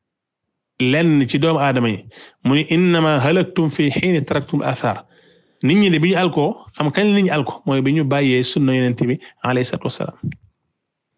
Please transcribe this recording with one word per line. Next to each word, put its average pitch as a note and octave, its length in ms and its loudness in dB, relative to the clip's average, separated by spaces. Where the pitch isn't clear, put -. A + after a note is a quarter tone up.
lenn C#3+ 480 2
ci D3 120 -2
doomu D#3+ 200 2
aadama C3 300 0
yi, G2 100 -4
mu C3 100 2
ni, D3+ 160 2
"إنما E3 460 2
هلكتم E3 520 0
في C#3+ 220 0
حين E3 340 -2
تركتم D3 360 -4
الآثار." B2+ 440 -6
Nit D#3+ 140 2
ñi G3+ 140 4
de D#3+ 100 2
bi F3+ 120 2
ñu F3+ 40 2
alko, E3 300 0
xam D3+ 140 -2
kañ G3+ 180 0
la G3+ 60 2
nit G3+ 100 2
ñi F3+ 60 0
alko, D3+ 220 -2
mooy C3+ 160 0
bi C#3 100 0
ñu D#3 120 0
bàyyee C3+ 400 0
sunna C3+ 320 0
Yonent B2 280 0
bi B2 160 -2
alayhi B2+ 220 0
salaatu - 220 -8
wa - 20 -4
salaam. - 280 -10